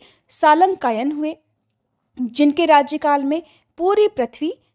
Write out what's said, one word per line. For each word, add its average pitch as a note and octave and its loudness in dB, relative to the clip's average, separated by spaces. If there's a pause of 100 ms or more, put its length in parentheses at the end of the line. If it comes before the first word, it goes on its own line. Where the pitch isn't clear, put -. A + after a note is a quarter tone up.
(280)
सालंकायन D4+ 0
हुए, D4+ -8 (840)
जिनके D4 0
राज्यकाल D4 0
में D4+ -4 (360)
पूरी G#4 0
पृथ्वी D4 -6 (160)